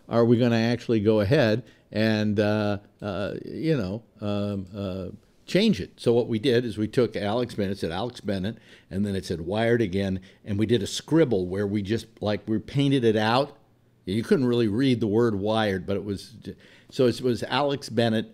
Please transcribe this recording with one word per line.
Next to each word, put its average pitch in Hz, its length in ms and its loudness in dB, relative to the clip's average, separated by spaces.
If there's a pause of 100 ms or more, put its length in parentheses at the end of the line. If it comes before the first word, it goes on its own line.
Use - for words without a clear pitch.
are 117 160 4
we 117 140 6
gonna 117 180 4
actually 117 460 0
go 107 180 4
ahead 117 440 2 (280)
and, 107 480 2
uh, 104 380 2 (240)
uh, 95 320 -4 (100)
you 151 320 -2
know, 107 280 -4 (180)
um, 101 520 -4
uh, 95 340 -8 (380)
change 202 360 2
it? - 160 -10
So 120 160 2
what 117 160 2
we 113 100 0
did 120 240 2
is 107 140 -8
we 107 100 0
took 110 300 0
Alex 113 360 -2
Bennett, 98 260 -4
said 87 120 -4
Alex 104 300 -8
Bennett, 101 360 -4 (320)
and 98 160 -2
then 101 80 -2
it 95 120 -4
said 82 160 -6
Wired 113 400 2
again, 95 400 -2 (240)
and 104 120 -4
we 107 80 2
did 117 160 2
a 98 60 -4
scribble 123 600 0
where 98 200 -2
we 104 140 -2
just, 110 260 -4 (140)
like, 104 260 -2
we 110 120 0
painted 139 440 0
it 110 140 4
out. 120 400 0 (480)
You 107 180 -2
couldn't 165 220 2
really 120 240 2
read 123 320 2
the 113 60 2
word 110 280 2
Wired, 104 500 -2
but 101 120 -2
it 92 80 -8
was, 101 280 -8 (560)
so 131 180 2
it 117 120 0
was 123 240 -2
Alex 139 460 -2
Bennett 110 440 0